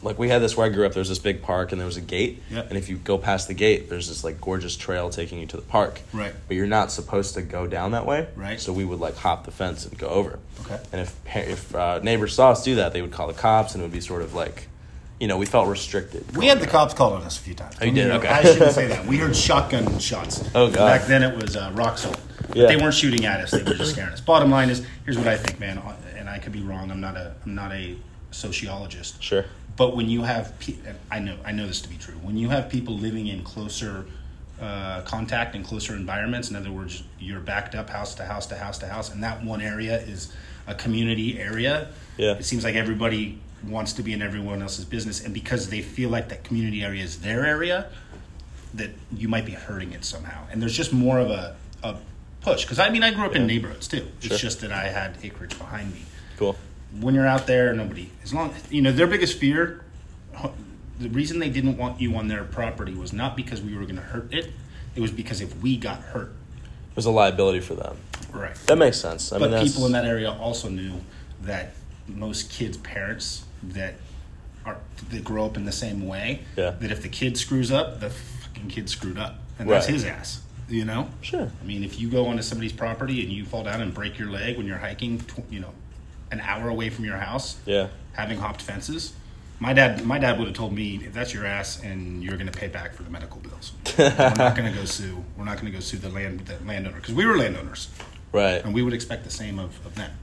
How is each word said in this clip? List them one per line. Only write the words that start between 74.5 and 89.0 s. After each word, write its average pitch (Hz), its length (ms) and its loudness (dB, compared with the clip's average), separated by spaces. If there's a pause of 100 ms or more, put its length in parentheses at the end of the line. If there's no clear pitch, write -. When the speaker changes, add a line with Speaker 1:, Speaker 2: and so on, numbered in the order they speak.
Speaker 2:
are, 110 120 -10 (340)
that 113 100 -8
grow 107 240 -2
up 107 100 -4
in 101 100 -6
the 98 60 -4
same 101 360 -4
way, 107 320 -4 (160)
Speaker 1:
Yeah. 90 140 2 (100)
Speaker 2:
that 113 100 -4
if - 120 -4
the - 60 -8
kid 127 300 -2
screws 127 320 0
up, 147 300 0
the 104 100 -6
fucking - 580 -10
kid 98 220 -8
screwed 90 260 -6
up. 107 220 -8 (220)
And 110 100 2
that's 98 160 8
Speaker 1:
Right. 143 80 4
Speaker 2:
his 127 100 0
ass, - 360 -8 (280)
you 113 160 0
know? 117 220 -2 (140)
Speaker 1:
Sure. 285 320 -4 (100)
Speaker 2:
I - 20 -12
mean, 101 200 -6
if 98 160 -8
you 113 100 -2
go 123 160 4
onto 113 160 -2
somebody's 113 300 -4
property 117 500 -4
and 92 100 -4
you 101 120 -6
fall 113 180 -6
down 104 180 -4
and 92 140 -4
break 104 240 -8
your 107 100 -6
leg 117 280 -4
when 107 100 -6
you're 95 120 -6
hiking, 113 420 -4
tw-, 117 280 -10
you 101 120 -8
know, 90 100 -10 (640)
an 110 140 -8
hour 107 220 -4
away 113 220 -2
from 113 140 -8
your 98 120 -4
house, 101 400 -6 (100)
Speaker 1:
Yeah. 101 220 2 (240)
Speaker 2:
having 107 260 -4
hopped 104 240 -6
fences, 143 520 -8 (440)